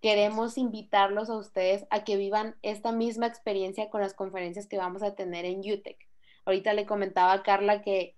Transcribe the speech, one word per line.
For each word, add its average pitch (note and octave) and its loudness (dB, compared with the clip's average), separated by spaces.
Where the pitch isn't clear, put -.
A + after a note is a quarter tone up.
queremos G#3+ 2
invitarlos G#3+ 0
a A3+ -4
ustedes G3 0
a G#3+ 0
que G#3+ 0
vivan G#3+ 0
esta G#3+ -4
misma A3+ 0
experiencia G#3 -4
con G#3+ -2
las G3 -2
conferencias F#3+ -8
que G#3 -6
vamos F#3 -4
a G3+ -2
tener F3 -6
en F#3+ -4
utec. G3+ -6
Ahorita G3 2
le G#3 0
comentaba F#3+ 2
a G3 2
Carla G3+ 4
que F#3+ -2